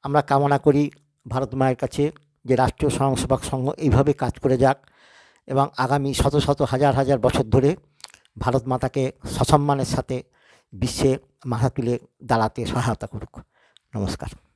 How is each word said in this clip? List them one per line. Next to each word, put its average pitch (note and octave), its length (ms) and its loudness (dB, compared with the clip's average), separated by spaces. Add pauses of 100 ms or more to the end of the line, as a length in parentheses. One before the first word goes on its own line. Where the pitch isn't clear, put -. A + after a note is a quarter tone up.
আমরা C#3+ 200 0
কামনা C#3 360 2
করি C#3+ 320 2 (380)
ভারত C3 260 -4
মায়ের C3 220 0
কাছে C#3+ 360 -4 (320)
যে B2+ 120 2
রাষ্ট্রীয় B2+ 340 0
স্বয়ংসেবক C3 540 0
সংঘ C3 260 -4
এইভাবে C#3 420 2
কাজ - 280 -4
করে C3 180 2
যাক C3 280 2 (600)
এবং C#3 300 0
আগামী C#3 380 0
শত C#3 220 0
শত D3 260 0
হাজার C3 320 2
হাজার C3+ 240 2
বছর A#2+ 240 0
ধরে C3+ 340 2 (640)
ভারত B2 280 0
মাতাকে C3 460 -2 (120)
সসম্মানের C#3+ 600 0
সাথে B2+ 380 -6 (500)
বিশ্বে B2+ 460 0 (280)
মাথা A2 240 0
তুলে A#2+ 280 -4 (260)
দাঁড়াতে A2+ 420 -2
সহায়তা A#2+ 400 -4
করুক। - 340 -14 (560)
নমস্কার। F#2+ 320 -6 (280)